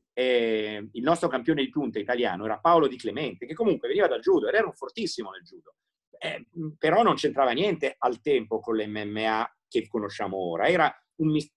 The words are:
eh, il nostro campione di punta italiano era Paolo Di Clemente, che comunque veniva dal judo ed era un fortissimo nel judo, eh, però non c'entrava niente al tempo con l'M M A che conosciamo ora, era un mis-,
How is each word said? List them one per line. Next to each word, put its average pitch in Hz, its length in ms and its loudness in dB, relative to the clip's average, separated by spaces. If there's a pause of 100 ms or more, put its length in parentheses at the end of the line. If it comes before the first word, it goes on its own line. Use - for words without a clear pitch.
(120)
eh, 110 800 0
il 113 100 -8
nostro 165 260 2
campione 139 340 0
di 131 80 -2
punta 123 280 -2
italiano 104 460 -2
era 110 160 -4
Paolo 165 260 6
Di 131 100 -2
Clemente, 113 500 -6
che 151 80 -10
comunque 175 340 0
veniva 180 200 2
dal 117 120 0
judo 160 280 2
ed - 60 -2
era 214 120 2
un - 80 -10
fortissimo 127 560 -8
nel - 120 -18
judo, 175 340 -20 (420)
eh, - 300 -10 (280)
però 175 280 4
non 175 100 4
c'entrava 135 380 2
niente 156 460 0
al 120 220 -2
tempo 113 380 0
con 113 180 -2
l'M 107 280 -4
M 104 120 -6 (100)
A 110 220 0 (200)
che - 180 -2
conosciamo 101 500 -4
ora, 90 320 -2
era 165 240 2 (280)
un 156 100 2
mis-, 151 260 -2